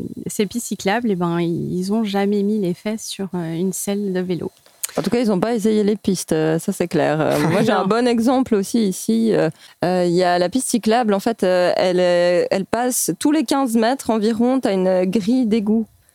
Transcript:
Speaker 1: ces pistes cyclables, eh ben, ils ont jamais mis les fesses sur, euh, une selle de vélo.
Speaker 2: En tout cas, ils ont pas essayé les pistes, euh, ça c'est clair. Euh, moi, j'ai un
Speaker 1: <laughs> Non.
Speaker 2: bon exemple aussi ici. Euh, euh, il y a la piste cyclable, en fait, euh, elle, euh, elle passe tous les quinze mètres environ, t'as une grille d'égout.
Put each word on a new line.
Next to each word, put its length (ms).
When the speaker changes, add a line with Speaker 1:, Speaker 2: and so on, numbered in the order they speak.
Speaker 1:
ces 180
pistes 220
cyclables, 420
eh 60
ben, 240
ils 540
ont 100
jamais 400
mis 160
les 140
fesses 320
sur, 280
euh, 220
une 160
selle 400
de 80
vélo. 320
Speaker 2:
En 40
tout 80
cas, 120
ils 100
ont 80
pas 160
essayé 300
les 100
pistes, 380
euh, 260
ça 140
c'est 160
clair. 320
Euh, 260
moi, 160
j'ai 80
un 100
Speaker 1:
<laughs> 20
Non. 40
Speaker 2:
bon 180
exemple 500
aussi 340
ici. 440
Euh, 160
euh, 200
il 80
y 80
a 160
la 120
piste 200
cyclable, 440
en 80
fait, 240
euh, 320
elle, 240
euh, 500
elle 140
passe 520
tous 140
les 140
quinze 320
mètres 320
environ, 500
t'as 140
une 320
grille 400
d'égout. 420